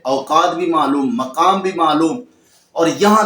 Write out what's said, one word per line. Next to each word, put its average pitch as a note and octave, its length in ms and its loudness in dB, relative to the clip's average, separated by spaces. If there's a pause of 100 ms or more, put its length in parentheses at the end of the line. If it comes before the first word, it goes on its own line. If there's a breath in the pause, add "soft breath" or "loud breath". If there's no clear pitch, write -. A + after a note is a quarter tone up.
اوقات D#3 520 0
بھی F3 140 -4
معلوم، C#3+ 460 0
مقام E3 460 0
بھی F#3 140 -2
معلوم، D#3+ 440 0 (560 soft breath)
اور E3 120 0 (120)
یہاں G#3 260 4